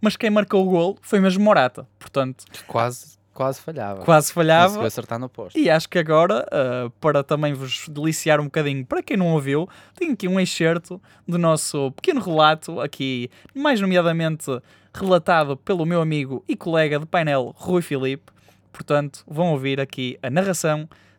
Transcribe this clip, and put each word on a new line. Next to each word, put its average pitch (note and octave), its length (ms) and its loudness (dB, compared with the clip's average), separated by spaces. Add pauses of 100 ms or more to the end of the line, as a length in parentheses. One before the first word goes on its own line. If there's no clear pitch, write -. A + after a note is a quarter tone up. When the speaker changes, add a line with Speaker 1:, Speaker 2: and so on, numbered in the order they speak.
Speaker 1:
mas G#3+ 160 0
quem A3+ 140 -2
marcou G#3 360 2
o F3+ 40 0
golo F3 300 2
foi - 180 0
mesmo F#3+ 240 4
Morata, F3 460 4 (100)
portanto C3 540 -6
Speaker 2:
Que - 120 -18
quase, - 540 -4 (160)
quase C3 260 -4
falhava. G2+ 440 -10
Speaker 1:
Quase D#3 280 4
falhava. E3 340 6
Speaker 2:
Conseguiu G#3 200 -2
acertar A#2 320 -8
no B2+ 100 -10
poste. G#2+ 300 -10
Speaker 1:
E C#4 100 2
acho D#3+ 200 2
que F3+ 100 -2
agora, D#3+ 540 2
ah, B2+ 360 -2 (120)
para D3 240 2
também D3 280 -2
vos C3 360 -8
deliciar D#3 500 0
um D3 60 -2
bocadinho, C#3 420 -4
para E4+ 160 -4
quem B3+ 140 -4
não F3 160 2
ouviu, D3 360 -2 (280)
tenho E4+ 160 -4
aqui F#3+ 160 -4
um F#3+ 100 0
excerto F3 640 -2 (240)
do F3 100 -4
nosso D#3 560 0
pequeno D#4 280 -2
relato, D#3 600 2
aqui C3 480 -6 (240)
mais C4+ 280 0
nomeadamente E3 640 0 (500)
relatado E3+ 640 2
pelo E3+ 300 -2
meu E3+ 160 0
amigo C#3+ 440 -4
e D4 80 -4
colega D#3+ 440 0
de D#3 80 -6
painel, C#3+ 500 0
Rui F3+ 240 -2
Filipe. C3+ 500 -4 (400)
Portanto, - 560 -4
vão E3 260 -2
ouvir C3+ 280 -2
aqui B2+ 420 -6
a C3 60 -6
narração D#3+ 580 -2 (320)